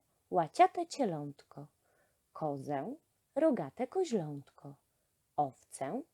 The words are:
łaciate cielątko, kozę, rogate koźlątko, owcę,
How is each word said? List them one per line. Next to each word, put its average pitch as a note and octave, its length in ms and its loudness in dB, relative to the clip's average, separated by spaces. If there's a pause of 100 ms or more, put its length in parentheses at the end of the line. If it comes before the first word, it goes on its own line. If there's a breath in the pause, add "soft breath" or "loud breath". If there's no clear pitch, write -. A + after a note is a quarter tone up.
(300)
łaciate E4 560 4
cielątko, D3 800 -6 (640)
kozę, C#3+ 640 -4 (400)
rogate C4 520 2
koźlątko, D#3 880 -4 (640)
owcę, D3 680 -2 (120)